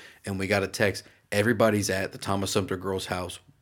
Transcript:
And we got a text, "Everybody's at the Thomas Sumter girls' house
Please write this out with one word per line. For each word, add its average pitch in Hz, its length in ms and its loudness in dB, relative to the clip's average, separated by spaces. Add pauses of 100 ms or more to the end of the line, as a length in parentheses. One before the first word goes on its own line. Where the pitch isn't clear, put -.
(260)
And 98 120 -4
we 95 100 -2
got 98 160 4
a 95 40 0
text, 98 360 0 (280)
"Everybody's 104 580 4
at 95 220 -2
the 127 60 -12
Thomas 98 340 -2
Sumter 95 260 0
girls' 95 300 -6
house 90 320 -6 (220)